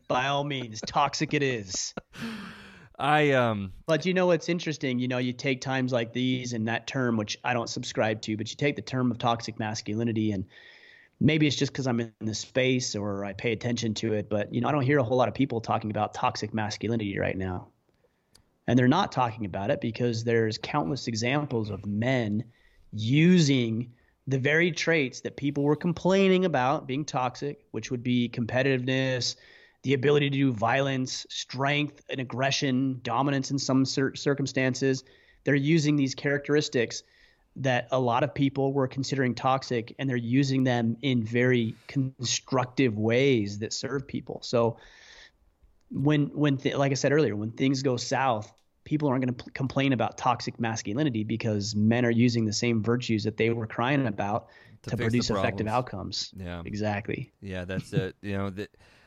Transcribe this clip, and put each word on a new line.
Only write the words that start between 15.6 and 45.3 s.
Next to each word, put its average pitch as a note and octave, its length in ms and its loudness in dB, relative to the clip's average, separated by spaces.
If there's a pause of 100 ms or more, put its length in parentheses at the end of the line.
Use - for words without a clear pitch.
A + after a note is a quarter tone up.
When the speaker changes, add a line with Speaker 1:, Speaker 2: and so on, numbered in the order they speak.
Speaker 1:
talking A2 300 -2
about G#2 240 -2
toxic A2+ 400 -4
masculinity G#2 640 -4
right F#2 180 -2
now. F#2 320 -6 (1000)
And A#2+ 100 4
they're B2+ 80 6
not D#3 240 4
talking A2+ 360 -2
about F#2+ 240 -4
it - 100 0
because A#2 420 -2
there's A2+ 360 2
countless D3 500 -4
examples B2 640 -2
of G2 140 -8
men A2 600 0 (480)
using C3 1040 4 (340)
the C3+ 100 0
very D#3 320 2
traits D#3 520 0
that - 140 -8
people C#3+ 280 0
were D3 100 4
complaining F#3 720 2
about C#3 420 0
being C3 180 -4
toxic, C3+ 680 -4
which A2+ 180 -8
would B2 140 -4
be B2 240 2
competitiveness, B2+ 1080 0 (480)
the C3+ 120 2
ability C#3+ 360 4
to C#3 60 -2
do C3+ 160 2
violence, C3 760 0
strength C#3+ 800 -2
and C3+ 120 -6
aggression, C3 800 0
dominance C3+ 480 0
in C#3 80 -2
some C3+ 260 2
cir-, C3+ 300 0
circumstances. C3+ 880 0 (400)
They're C#3 140 2
using D3 400 4
these C3+ 180 0
characteristics C#3+ 880 0 (540)
that B2+ 340 0
a C3 80 2
lot B2 240 2
of C#3+ 100 0
people C#3 400 0
were C3+ 140 2
considering C3 480 -2
toxic, C3 640 -2
and C3+ 100 -4
they're B2+ 80 0
using C3 460 2
them A#2+ 400 2
in B2 220 0
very A#2+ 500 2 (140)
constructive B2+ 1080 0
ways A2+ 640 2
that G#2+ 140 -6
serve C3 340 -6
people. - 380 -10
So A#2 320 0 (1120)